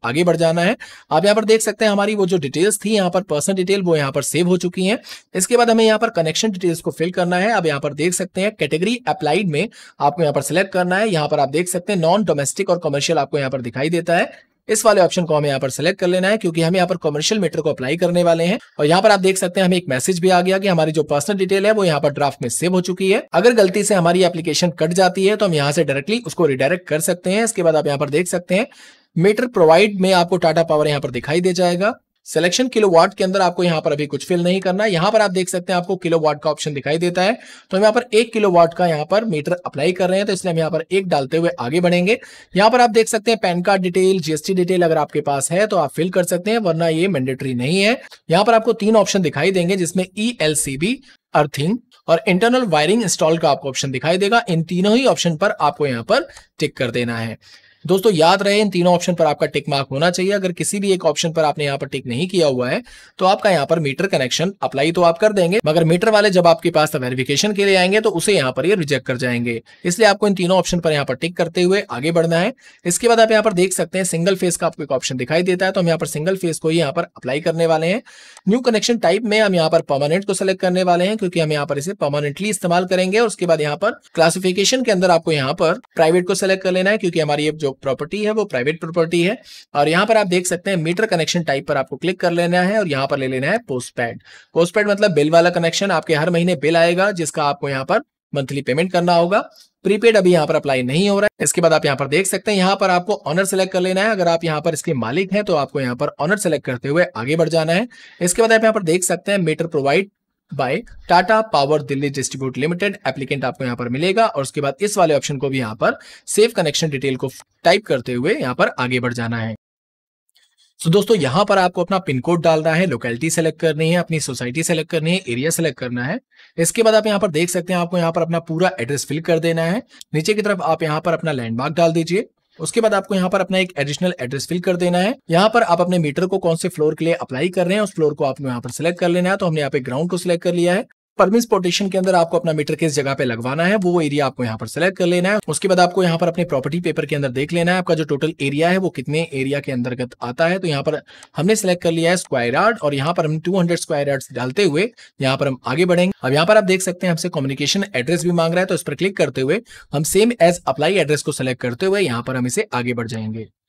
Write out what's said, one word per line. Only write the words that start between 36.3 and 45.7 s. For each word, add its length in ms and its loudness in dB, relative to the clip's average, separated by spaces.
का 60 0
ऑप्शन 240 -4
दिखाई 240 -2
देता 240 -2
है, 160 0
तो 80 -2
हम 60 2
यहाँ 100 6
पर 200 0
एक 200 2
किलोवाट 400 4
का 140 2
यहाँ 180 -2
पर 200 0
मीटर 300 -4
अप्लाई 360 -4
कर 180 0
रहे 80 0
हैं, 100 -2
तो 60 -2
इसलिए 200 -4
हम 60 -2
यहाँ 120 -2
पर 200 -4
एक 160 0
डालते 300 0
हुए 120 0
आगे 220 -2
बढ़ेंगे। 360 2
यहाँ 140 6
पर 120 4
आप 100 6
देख 160 4
सकते 240 -2
हैं 100 0
पैन 220 0
कार्ड 180 2
डिटेल, 380 2
जीएसटी 340 -4
डिटेल 300 0
अगर 140 2
आपके 260 -2
पास 280 -2
है 160 0
तो 100 -2